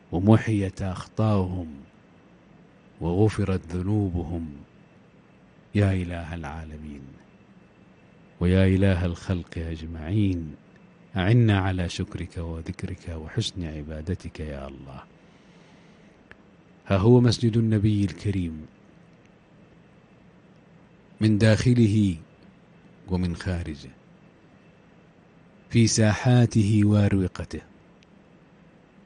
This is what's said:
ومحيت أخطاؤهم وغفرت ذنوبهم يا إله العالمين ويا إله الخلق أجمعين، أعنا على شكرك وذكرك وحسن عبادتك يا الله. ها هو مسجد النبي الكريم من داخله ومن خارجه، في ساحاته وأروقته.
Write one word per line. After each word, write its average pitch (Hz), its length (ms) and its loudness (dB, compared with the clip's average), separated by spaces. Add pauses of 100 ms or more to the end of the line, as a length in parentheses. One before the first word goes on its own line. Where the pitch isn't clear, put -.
(120)
ومحيت 101 720 2
أخطاؤهم 92 840 -2 (1300)
وغفرت 95 760 0
ذنوبهم 87 760 -4 (1300)
يا 101 180 4
إله 85 420 -6
العالمين 78 680 -14 (1400)
ويا 95 280 4
إله 95 380 2
الخلق 87 520 -6
أجمعين، 82 1000 -4 (600)
أعنا 107 420 4
على 92 300 -2
شكرك - 480 -8
وذكرك 85 720 -10
وحسن 82 560 -6
عبادتك 78 720 -10
يا 69 280 -10
الله. 67 360 -18 (1800)
ها 98 100 2
هو 120 240 6
مسجد 117 360 2
النبي 107 480 2
الكريم 87 600 -4 (2500)
من 107 160 4
داخله 107 800 4 (920)
ومن 90 260 -2
خارجه، 80 540 -8 (1800)
في 113 140 6
ساحاته 110 960 4
وأروقته. 98 800 0 (1400)